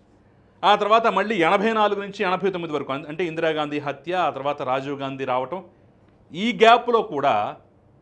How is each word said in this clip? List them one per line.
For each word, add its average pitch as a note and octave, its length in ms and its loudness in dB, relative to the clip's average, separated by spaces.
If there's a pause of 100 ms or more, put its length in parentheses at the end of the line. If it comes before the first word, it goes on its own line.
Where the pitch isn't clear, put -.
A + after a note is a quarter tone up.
(640)
ఆ G3+ 100 6
తర్వాత G#3+ 320 4
మళ్ళీ G#3 300 0
ఎనభై G3 360 2
నాలుగు G#3 280 0
నుంచి G3 220 -8
ఎనభై F#3 280 0
తొమ్మిది E3+ 240 -6
వరకు, C3+ 180 -4
అం-, D3 140 -8
అంటే D#3+ 180 -6
ఇందిరాగాంధీ D#3 540 -2
హత్య, D3 360 -8
ఆ E3+ 160 0
తర్వాత C#3 320 -4
రాజీవ్ C3+ 380 -4
గాంధీ C3+ 240 -8
రావటం, C3 400 -4 (680)
ఈ G#3 200 -2
గ్యాప్లో A3+ 500 6
కూడా C3+ 540 0 (460)